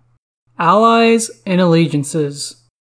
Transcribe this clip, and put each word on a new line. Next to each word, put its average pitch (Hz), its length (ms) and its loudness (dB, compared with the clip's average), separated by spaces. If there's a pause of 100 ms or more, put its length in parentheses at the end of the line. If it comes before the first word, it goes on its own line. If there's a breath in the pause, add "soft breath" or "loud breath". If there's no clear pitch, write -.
(600)
Allies 226 720 2 (140)
and 185 140 -2
allegiances. 151 1000 -2 (200)